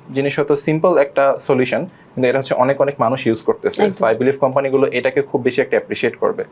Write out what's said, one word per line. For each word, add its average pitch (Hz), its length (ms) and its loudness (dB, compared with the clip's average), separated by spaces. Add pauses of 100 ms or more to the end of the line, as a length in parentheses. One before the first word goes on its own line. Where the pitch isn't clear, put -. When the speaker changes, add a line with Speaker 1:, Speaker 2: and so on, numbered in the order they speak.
(140)
Speaker 1:
জিনিস 139 240 -2
হয়তো 143 180 2
সিম্পল 160 420 2
একটা 139 400 0
সলিউশন, 127 480 0
কিন্তু - 420 -4
এটা 135 100 2
হচ্ছে - 160 -4
অনেক 135 260 2
অনেক 143 180 0
মানুষ 123 280 0
ইউজ 113 160 0
করতেছে। - 400 0
Speaker 2:
একদম। 190 240 0
Speaker 1:
So 113 60 4
I 113 60 -2
believe 135 200 0
কোম্পানিগুলো 135 480 0
এটাকে 127 360 0
খুব 139 200 -4
বেশি 123 180 0
একটা 117 160 0
অ্যাপ্রিশিয়েট 110 400 -2
করবে। - 360 -2